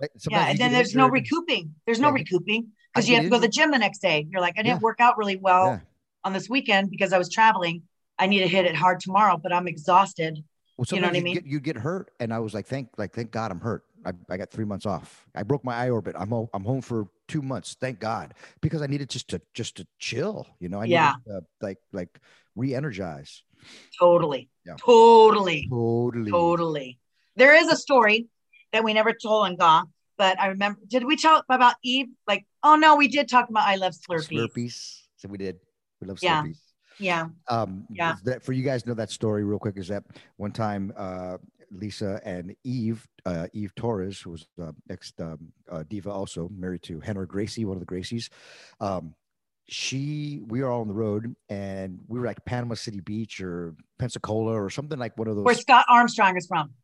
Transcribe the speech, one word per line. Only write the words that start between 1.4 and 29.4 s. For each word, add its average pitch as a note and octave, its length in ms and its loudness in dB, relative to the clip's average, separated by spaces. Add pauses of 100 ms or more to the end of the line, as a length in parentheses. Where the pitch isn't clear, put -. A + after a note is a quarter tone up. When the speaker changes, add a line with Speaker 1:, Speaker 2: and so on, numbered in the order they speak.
Speaker 2:
There's A3+ 140 0
no D4 80 4
Speaker 1:
Yeah. C#4 60 4
Speaker 2:
recouping. G#3+ 580 -2 (220)
'Cause A#3 100 2
Speaker 1:
I'd F#3+ 40 0
Speaker 2:
you A#3+ 60 6
Speaker 1:
get A3+ 80 4
Speaker 2:
have - 40 0
to F#3+ 40 -2
go A#3+ 60 6
to - 40 2
the A#3 60 4
Speaker 1:
injured. A3 60 -2
Speaker 2:
gym D#4 180 4
the C#4 80 4
next - 220 0
day. D#3 300 0
You're F#3 100 -2
like, F3 180 0
"I G#3+ 40 -2
didn't A#3+ 140 0
Speaker 1:
Yeah. - 40 -6
Speaker 2:
work A3 200 0
out A#3+ 180 6
really G3+ 180 -2
well F#3 300 4
Speaker 1:
Yeah. B2 140 0 (440)
Speaker 2:
on F#3+ 80 -4
this F#3+ 160 -6
weekend G3+ 420 2
because F#3+ 220 -2
I F#3+ 60 6
was F3 120 0
traveling. F#3 520 2 (360)
I F#3+ 80 2
need G3+ 140 4
to F#3 80 2
hit F3+ 180 4
it D#3+ 100 0
hard F3 240 2
tomorrow, F#3 360 2
but F3 160 -6
I'm F3+ 160 0
exhausted." D#3+ 760 0 (320)
Speaker 1:
Well, B2 140 -4
Speaker 2:
You F#3 100 -2
know F3+ 60 2
what F3 60 0
Speaker 1:
sometimes - 20 0
Speaker 2:
I F3+ 40 0
Speaker 1:
you'd E3+ 60 -2
Speaker 2:
mean? - 100 -4
Speaker 1:
get, F3 120 -8
you'd C#3 180 -6
get D3 120 -6
hurt, E3 340 -6 (100)
and A2+ 140 -4
I A2+ 40 -4
was A2 160 -6
like, G2+ 120 -10
"Thank, B2+ 320 -8
like, G2+ 140 -8
thank D#2+ 180 -10
God A2 200 -6
I'm E2+ 100 -10
hurt. A2 240 -6 (200)
I, F2+ 80 -8 (160)
I F2+ 80 -8
got F#2+ 140 -10
three A2 140 -8
months G2+ 200 -8
off. - 500 -10
I - 100 -8
broke C3+ 200 -4
my B2 120 -6
eye B2 140 -2
orbit. F#2+ 280 -4
I'm G2 120 -8
ho-, A2+ 220 -4
I'm G2 120 -8
home C3 160 -4
for A2+ 280 -6 (200)
two D#3 140 -6
months. C3 380 -10
Thank B2+ 200 -8
God." G#2+ 340 -8 (260)
Because D#3 220 -2
I D3 40 -4
needed C#3 240 -6
just - 180 -10
to, F2+ 120 -8 (140)
just - 220 -10
to G2 100 -16 (120)
chill, - 480 -8 (140)
you F2 80 -10
know? G2 120 -8
I A2+ 60 -6
Speaker 2:
Yeah. D3+ 260 4
Speaker 1:
needed B2+ 160 -14
to, G2 160 -10 (160)
like, G2 180 -10 (140)
like, F2+ 280 -10 (360)
re-energize. A2 840 -8 (560)
Speaker 2:
Totally. E3 500 4 (180)
Speaker 1:
Yeah. D#3+ 180 -14
Speaker 2:
Totally. A3 840 8
Speaker 1:
Totally. A#2 600 -2
Speaker 2:
Totally. E3 680 0 (380)
There C#4 180 10
is D#4+ 160 6
a D4+ 60 4
story A#3 500 4 (460)
that A3 100 2
we A3 100 0
never A3 200 4
told G#3+ 340 0